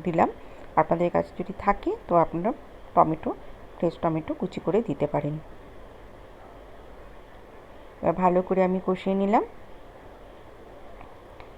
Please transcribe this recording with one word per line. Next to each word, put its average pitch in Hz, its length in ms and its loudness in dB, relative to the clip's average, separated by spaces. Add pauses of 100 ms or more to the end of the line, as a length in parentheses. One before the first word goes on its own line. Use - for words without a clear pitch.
দিলাম। 180 240 6 (480)
আপনাদের 170 340 4
কাছে 170 180 2 (100)
যদি 185 200 -4
থাকে 311 380 2 (120)
তো 180 80 6
আপনারা 170 360 4 (420)
টমেটো, 160 360 6 (480)
ফ্রেশ 165 240 2
টমেটো 160 320 2
কুচি - 300 -4
করে 190 180 4
দিতে 180 240 0
পারেন। 147 320 0 (2750)
এবার 170 100 4
ভালো 180 300 6
করে 185 220 4
আমি 185 220 2
কষিয়ে 190 300 2
নিলাম। 202 280 4 (2250)